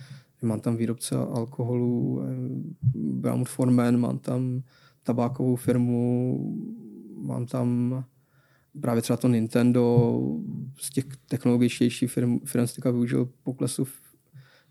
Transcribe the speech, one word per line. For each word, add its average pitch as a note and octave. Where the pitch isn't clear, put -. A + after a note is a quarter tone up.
mám A2
tam A#2
výrobce A2+
alkoholu, B2
eh, -
Brown B2
Forman, B2
mám B2+
tam B2+
tabákovou B2
firmu, B2
mám B2+
tam B2
právě A#2+
třeba A#2+
to C3
Nintendo, A#2+
z -
těch C3
technologičtějších B2
firm, A#2+
firm A#2+
se -
teďka B2+
využil B2
poklesu C3
f-, -